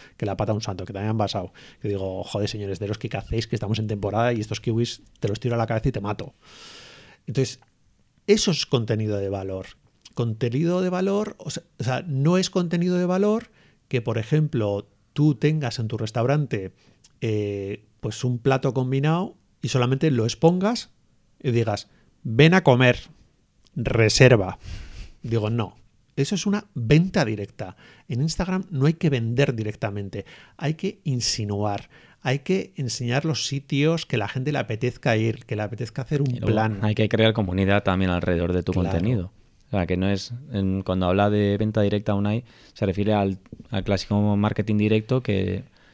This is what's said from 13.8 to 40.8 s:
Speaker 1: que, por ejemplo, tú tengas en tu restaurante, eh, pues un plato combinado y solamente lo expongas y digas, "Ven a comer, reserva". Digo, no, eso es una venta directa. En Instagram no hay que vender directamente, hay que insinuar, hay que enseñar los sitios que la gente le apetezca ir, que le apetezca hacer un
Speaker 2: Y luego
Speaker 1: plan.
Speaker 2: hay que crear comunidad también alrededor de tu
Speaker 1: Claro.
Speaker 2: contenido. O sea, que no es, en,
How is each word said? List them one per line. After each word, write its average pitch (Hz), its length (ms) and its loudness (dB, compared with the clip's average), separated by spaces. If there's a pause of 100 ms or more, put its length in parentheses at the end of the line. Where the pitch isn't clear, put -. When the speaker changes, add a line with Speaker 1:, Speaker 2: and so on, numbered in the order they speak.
Speaker 1:
que, 123 120 0
por 110 180 -2
ejemplo, 110 680 0 (260)
tú 151 220 4
tengas 147 460 -2
en 110 80 -2
tu 120 100 -4
restaurante, 117 720 0 (480)
eh, 101 640 -4 (140)
pues - 220 -6
un 123 160 -2
plato 131 360 0
combinado 139 600 0 (260)
y 120 60 -4
solamente 131 420 2
lo 117 140 2
expongas 185 640 0 (520)
y 139 100 -2
digas, 110 360 0 (340)
"Ven 135 300 6
a 185 100 6
comer, 123 360 6 (760)
reserva". 113 840 6 (640)
Digo, 113 280 -2
no, 113 260 -2 (400)
eso 139 180 -2
es - 120 -4
una 202 280 -2
venta 151 500 4
directa. 101 520 -6 (320)
En 127 120 -2
Instagram 180 500 -2
no 135 160 0
hay 160 80 2
que 165 160 0
vender 120 440 0
directamente, 104 720 -6 (300)
hay 151 180 -4
que - 300 -8
insinuar, 104 840 -2 (320)
hay 135 200 0
que 190 360 -2
enseñar 127 480 -2
los 156 220 -2
sitios 147 600 0
que 131 120 -2
la 101 100 -2
gente 131 240 -4
le 143 60 -2
apetezca 120 580 0
ir, 110 300 0
que 107 100 -6
le 104 60 -2
apetezca 113 400 -8
hacer 143 200 -2
un 139 120 0
Speaker 2:
Y 120 60 -8
luego 104 140 2
Speaker 1:
plan. 107 280 2
Speaker 2:
hay 107 120 2
que 107 140 2
crear 110 240 4
comunidad 98 520 2
también 92 260 2
alrededor 87 420 0
de 90 100 0
tu 92 100 -2
Speaker 1:
Claro. 90 180 2
Speaker 2:
contenido. 92 420 0 (360)
O - 80 -12
sea, 87 100 0
que 90 100 0
no 95 120 2
es, 98 240 -2 (200)
en, 98 300 0